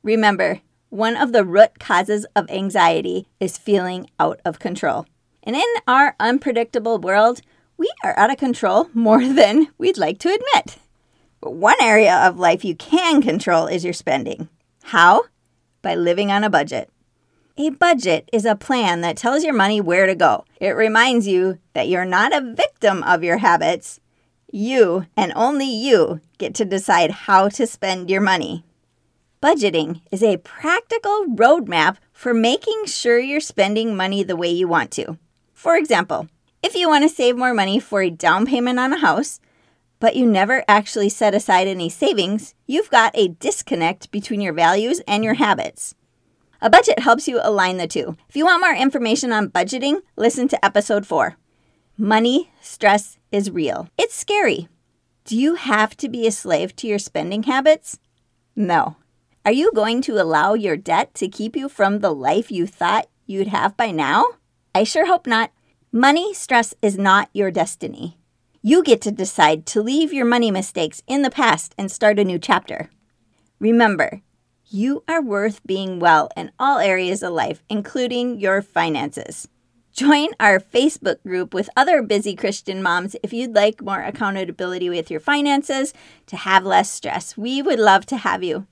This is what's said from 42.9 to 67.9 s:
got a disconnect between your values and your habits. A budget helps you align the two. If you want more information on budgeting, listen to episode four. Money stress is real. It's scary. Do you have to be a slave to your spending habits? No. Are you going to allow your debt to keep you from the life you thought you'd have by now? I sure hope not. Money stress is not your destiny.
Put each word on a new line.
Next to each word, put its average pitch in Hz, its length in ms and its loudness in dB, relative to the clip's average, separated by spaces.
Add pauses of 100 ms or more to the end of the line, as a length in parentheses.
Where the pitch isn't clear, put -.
got - 240 4
a 190 140 2
disconnect - 840 -6
between 208 300 -6
your 185 120 -4
values 190 540 2
and 208 160 -2
your 220 120 0
habits. - 600 -2 (680)
A - 60 4
budget - 300 6
helps 247 260 2
you - 160 0
align 185 360 0
the 170 100 -4
two. - 280 -6 (120)
If - 80 -12
you 302 80 0
want 349 160 4
more 359 120 2
information 240 600 0
on 214 180 0
budgeting, 262 520 -2 (120)
listen 233 320 0
to - 180 0
episode 202 400 0
four. 139 320 -2 (640)
Money 226 600 0
stress - 580 0 (140)
is 196 180 -2
real. 165 380 -4 (100)
It's 466 160 -2
scary. 370 540 -2 (560)
Do 214 120 -6
you 302 200 2
have 214 400 -2
to 277 120 -8
be 226 160 -6
a 226 60 2
slave 196 460 -4
to 240 100 -10
your 208 140 -2
spending 202 420 -6
habits? 269 560 0 (560)
No. 175 400 0 (500)
Are 208 60 2
you 302 220 2
going 226 300 -2
to 214 200 -2
allow 165 320 2
your 202 220 -2
debt 196 380 -4
to 185 120 -6
keep 214 300 -10
you 277 120 -8
from 202 300 -2
the 190 160 -2
life 147 380 -2
you 175 120 -2
thought 196 440 -4 (180)
you'd 196 220 -4
have 196 280 -2
by 233 140 -2
now? 156 340 0 (480)
I 196 120 2
sure 330 220 0
hope 349 200 0
not. 226 240 -2 (400)
Money 294 420 2
stress 233 480 0
is 196 160 0
not 196 360 2
your 196 180 -2
destiny. - 680 -6 (440)